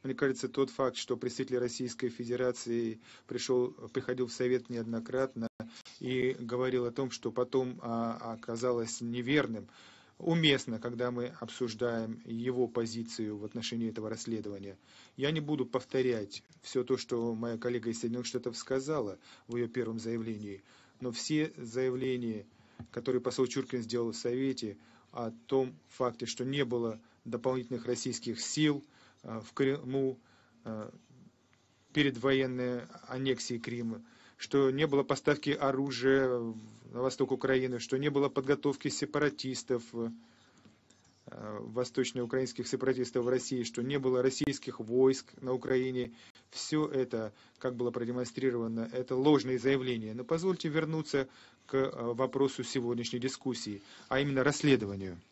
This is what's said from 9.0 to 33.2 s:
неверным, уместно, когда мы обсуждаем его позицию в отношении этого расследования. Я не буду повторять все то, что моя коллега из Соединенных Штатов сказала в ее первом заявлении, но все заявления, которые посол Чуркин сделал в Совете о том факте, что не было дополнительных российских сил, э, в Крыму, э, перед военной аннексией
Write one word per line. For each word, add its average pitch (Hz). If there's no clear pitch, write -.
неверным, 120
уместно, 147
когда 120
мы 120
обсуждаем 113
его 123
позицию 113
в 104
отношении 117
этого 110
расследования. 104
Я 139
не 160
буду 147
повторять 123
все -
то, 127
что 117
моя 113
коллега 117
из 113
Соединенных 120
Штатов 120
сказала 131
в 120
ее 120
первом 113
заявлении, 110
но 127
все 151
заявления, 123
которые 123
посол 131
Чуркин 131
сделал 117
в 113
Совете 127
о 117
том 131
факте, 123
что -
не 139
было 117
дополнительных 120
российских 120
сил, 147
э, 110
в -
Крыму, 135
э, 110
перед 139
военной 127
аннексией 131